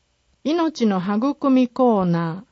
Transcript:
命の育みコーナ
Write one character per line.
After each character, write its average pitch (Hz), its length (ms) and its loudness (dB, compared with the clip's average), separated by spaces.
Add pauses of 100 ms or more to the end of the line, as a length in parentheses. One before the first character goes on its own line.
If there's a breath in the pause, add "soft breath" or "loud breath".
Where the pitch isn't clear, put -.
(440)
命 320 420 -2
の 196 140 0
育 220 500 -2
み 254 180 4
コ 240 340 2
ー - 20 0
ナ 170 480 -4